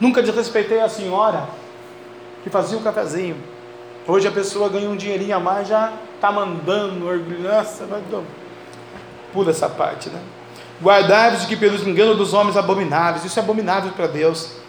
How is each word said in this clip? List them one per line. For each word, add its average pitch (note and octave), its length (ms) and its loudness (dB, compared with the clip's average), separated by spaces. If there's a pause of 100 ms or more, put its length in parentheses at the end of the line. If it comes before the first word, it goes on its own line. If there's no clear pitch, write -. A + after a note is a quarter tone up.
nunca B3 200 4
desrespeitei A3 600 0
a A3 80 4
senhora F#3+ 560 0 (1000)
que F#3+ 80 -12
fazia F#3+ 260 0
o A3 40 -6
cafezinho. F3+ 560 -4 (720)
Hoje G3 200 4
a - 20 0
pessoa G3+ 380 -2
ganha G3+ 200 -2
um G#3 60 -4
dinheirinho G3 420 -2
a F3+ 40 0
mais, F#3+ 260 -2
já A3 260 2 (280)
tá G3+ 100 2
mandando F#3 760 -2
orgulho. F3 340 -4
Nossa, G3+ 440 0
vai G3+ 160 -8
do-, F#3 200 -8 (1120)
pula F#3 180 2
essa D#3+ 180 0
parte, - 400 -4
né? E3+ 120 -10 (600)
"Guardai-vos G3+ 600 6
de - 80 -4
que A3 80 -2
pelos G3+ 280 2
enganos G3+ 320 4
dos F#3+ 160 0
homens G3+ 240 4
abomináveis", E3+ 680 2
isso F#3 160 -8
é - 20 2
abominável F#3+ 500 0
pra F3 140 -2
Deus, D#3 460 0 (160)